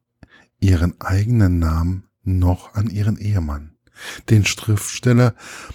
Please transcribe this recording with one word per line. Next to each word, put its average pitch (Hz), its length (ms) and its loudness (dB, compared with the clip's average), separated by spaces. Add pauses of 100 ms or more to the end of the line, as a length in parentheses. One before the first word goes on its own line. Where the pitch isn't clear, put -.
(600)
ihren 87 400 2
eigenen 98 580 2
Namen 82 480 -2 (160)
noch 90 520 0
an 104 140 -2
ihren 104 280 -2
Ehemann, 78 580 -4 (540)
den 104 160 6
Schriftsteller 120 920 0 (400)